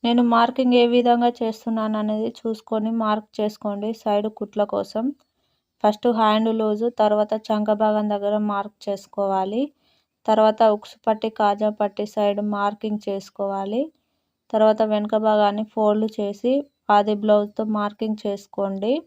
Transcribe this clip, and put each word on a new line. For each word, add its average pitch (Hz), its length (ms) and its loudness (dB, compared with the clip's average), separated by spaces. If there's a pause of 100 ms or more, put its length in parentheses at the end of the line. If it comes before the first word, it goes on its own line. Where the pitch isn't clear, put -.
నేను 240 200 2
మార్కింగ్ 247 500 2
ఏ 240 120 6
విధంగా 240 440 2
చేస్తున్నాను 220 680 -4
అనేది 214 320 -4
చూసుకొని 220 680 -6
మార్క్ 214 380 -2
చేసుకోండి 208 580 -4
సైడ్ 208 380 -2
కుట్ల 208 340 -4
కోసం. 208 400 -4 (800)
ఫస్ట్ 214 280 2
హ్యాండ్ 220 420 2
లూజ్, 220 300 -2 (120)
తర్వాత 214 360 2 (100)
చంక 214 300 -2
భాగం 214 360 0
దగ్గర 208 360 -2
మార్క్ 202 380 -6
చేసుకోవాలి. 196 800 -4 (640)
తర్వాత 220 420 4
ఉక్సు 208 300 -2
పట్టి, 220 320 -2
కాజా 214 400 0
పట్టి 208 360 -4
సైడ్ 208 420 -2
మార్కింగ్ 208 540 -4
చేసుకోవాలి. 196 800 -6 (680)
తర్వాత 214 320 4
వెనుక 214 340 -2
భాగాన్ని 214 480 2
ఫోల్డ్ 214 480 0
చేసి 208 400 -4 (380)
ఆది 208 240 4
బ్లౌజ్తో 208 560 0
మార్కింగ్ 214 480 -4
చేసుకోండి. 202 720 -4 (140)